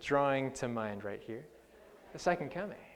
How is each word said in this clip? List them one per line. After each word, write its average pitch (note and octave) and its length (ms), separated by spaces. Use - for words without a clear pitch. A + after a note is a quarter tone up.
drawing C#3 520
to C3 160
mind G#2+ 360
right G2+ 160
here? A#2 260
The D#3+ 40
second E3+ 320
coming. F3+ 280